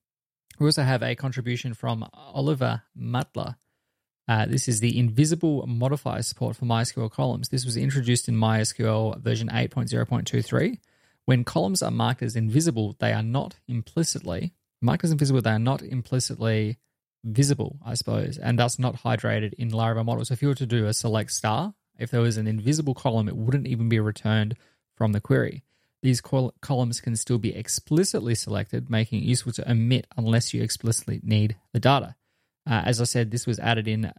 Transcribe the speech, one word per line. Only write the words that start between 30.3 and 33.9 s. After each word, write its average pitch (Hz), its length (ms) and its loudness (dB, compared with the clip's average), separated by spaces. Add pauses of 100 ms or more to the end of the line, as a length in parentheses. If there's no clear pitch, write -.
you 117 80 -2
explicitly - 600 -2
need 107 320 2 (160)
the 113 80 0
data. 127 340 4 (540)
Uh, 113 160 2
as 117 160 2
I 120 40 0
said, 113 280 0
this 117 160 -4
was 104 100 -2
added 113 300 0
in 110 300 -2